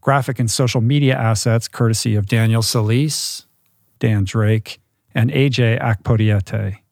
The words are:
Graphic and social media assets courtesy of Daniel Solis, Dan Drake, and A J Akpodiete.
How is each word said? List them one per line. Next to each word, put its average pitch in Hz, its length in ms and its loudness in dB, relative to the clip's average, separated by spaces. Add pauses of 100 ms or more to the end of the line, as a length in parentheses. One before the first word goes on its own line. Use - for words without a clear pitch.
Graphic 135 360 0
and 117 140 0
social 123 300 0
media 131 360 2
assets 113 520 0
courtesy 113 460 0
of 101 120 0
Daniel 113 340 2
Solis, 117 840 -2 (520)
Dan 104 260 0
Drake, 110 540 -2 (360)
and 117 160 0
A 139 180 2
J 120 320 0
Akpodiete. 107 1000 -2 (120)